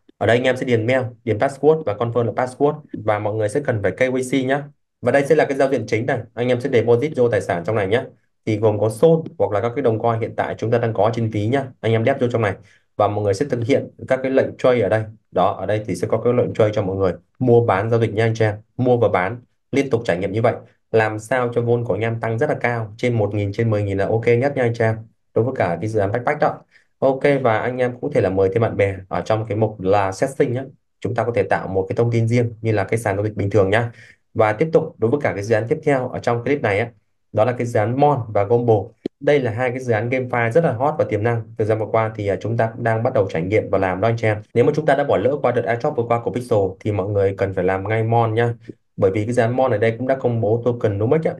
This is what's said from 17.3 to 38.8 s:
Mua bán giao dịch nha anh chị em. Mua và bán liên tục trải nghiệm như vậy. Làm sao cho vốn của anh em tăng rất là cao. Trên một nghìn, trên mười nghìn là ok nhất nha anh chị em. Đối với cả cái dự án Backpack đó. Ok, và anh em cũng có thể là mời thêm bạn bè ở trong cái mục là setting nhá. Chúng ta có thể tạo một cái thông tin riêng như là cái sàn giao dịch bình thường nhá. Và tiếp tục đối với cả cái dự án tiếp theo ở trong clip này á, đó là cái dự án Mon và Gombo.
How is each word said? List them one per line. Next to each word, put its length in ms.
Mua 280
bán 240
giao 100
dịch 140
nha 100
anh 100
chị 100
em. 100
Mua 200
và 120
bán 320
liên 180
tục 140
trải 140
nghiệm 140
như 100
vậy. 120
Làm 260
sao 360
cho 80
vốn 220
của 100
anh 60
em 200
tăng 180
rất 100
là 120
cao. 360
Trên 180
một 200
nghìn, 180
trên 180
mười 120
nghìn 160
là 80
ok 200
nhất 300
nha 60
anh 120
chị 100
em. 120
Đối 100
với 120
cả 240
cái 80
dự 120
án 120
Backpack 280
đó. 180
Ok, 220
và 160
anh 200
em 140
cũng 80
có 140
thể 60
là 100
mời 220
thêm 100
bạn 140
bè 200
ở 120
trong 280
cái 80
mục 240
là 320
setting 400
nhá. 120
Chúng 140
ta 100
có 100
thể 80
tạo 260
một 200
cái 80
thông 140
tin 180
riêng 240
như 100
là 120
cái 140
sàn 180
giao 80
dịch 120
bình 140
thường 200
nhá. 200
Và 180
tiếp 200
tục 260
đối 120
với 120
cả 120
cái 80
dự 120
án 140
tiếp 160
theo 240
ở 100
trong 260
clip 180
này 160
á, 120
đó 120
là 80
cái 140
dự 140
án 200
Mon 180
và 160
Gombo. 300